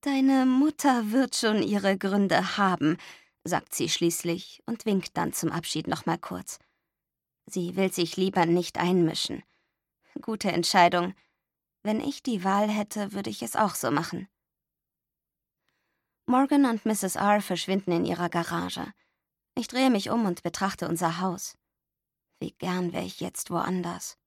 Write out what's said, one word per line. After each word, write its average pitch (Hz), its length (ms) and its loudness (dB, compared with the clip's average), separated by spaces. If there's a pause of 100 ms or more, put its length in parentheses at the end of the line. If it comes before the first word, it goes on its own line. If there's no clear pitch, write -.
„Deine 269 440 4
Mutter 254 640 4
wird 254 240 2
schon 214 280 2
ihre 196 340 2
Gründe 190 600 2
haben“, 180 400 2 (460)
sagt - 300 -4
sie - 160 -2
schließlich 170 760 -2
und 220 180 -6
winkt 196 320 0
dann 170 160 -2
zum - 180 -2
Abschied 160 360 -4
noch 165 180 -4
mal 165 140 -2
kurz. - 400 -12 (880)
Sie 180 280 -4
will 190 160 2
sich 170 240 -2
lieber 185 300 2
nicht 170 320 0
einmischen. 175 640 0 (800)
Gute 208 300 -2
Entscheidung. 175 640 4 (680)
Wenn 214 200 -2
ich - 200 -6
die 214 220 -2
Wahl 202 260 2
hätte, 208 440 -4
würde 202 180 -6
ich 202 100 -10
es 226 140 -8
auch 214 180 2
so - 160 -2
machen. 180 380 -2 (2000)
Morgan 277 380 4
und 226 200 -2
Misses 208 300 -2
R 208 260 2
verschwinden 185 500 -2
in 170 140 2
ihrer 175 240 -2
Garage. 175 640 -4 (640)
Ich 233 120 -6
drehe 262 220 2
mich 202 220 0
um 226 140 0
und 175 180 -4
betrachte 180 440 -4
unser 165 320 -2
Haus. 185 380 -6 (840)
Wie - 120 -8
gern 180 420 -4
wär 175 100 -4
ich 190 180 -10
jetzt - 280 -8
woanders. 175 760 -6